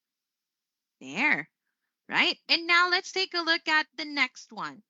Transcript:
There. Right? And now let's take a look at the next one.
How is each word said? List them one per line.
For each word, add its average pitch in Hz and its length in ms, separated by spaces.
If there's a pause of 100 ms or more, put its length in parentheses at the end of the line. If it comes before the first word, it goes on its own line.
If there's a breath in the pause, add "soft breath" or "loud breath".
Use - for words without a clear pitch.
(1000)
There. 147 480 (600)
Right? 262 300 (100)
And 330 180
now 349 240
let's 359 220
take 381 220
a 349 80
look 330 260
at 311 180 (100)
the 311 80
next 285 480
one. 170 380